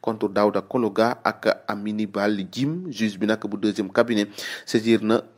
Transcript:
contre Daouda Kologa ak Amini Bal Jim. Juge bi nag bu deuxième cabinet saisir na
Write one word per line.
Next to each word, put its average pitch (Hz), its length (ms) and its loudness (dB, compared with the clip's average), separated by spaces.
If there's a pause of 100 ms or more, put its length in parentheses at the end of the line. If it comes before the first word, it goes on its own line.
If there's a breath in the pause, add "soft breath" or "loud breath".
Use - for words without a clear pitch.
contre 110 280 -2
Daouda 101 340 2
Kologa 113 600 0
ak - 440 0
Amini 104 380 -4
Bal 101 300 0 (140)
Jim. 151 400 -4
Juge 107 280 -2
bi 104 80 -2
nag 110 200 0
bu 104 120 -6
deuxième 98 340 -2
cabinet 113 360 2 (360 loud breath)
saisir 113 380 2
na 110 200 2 (160)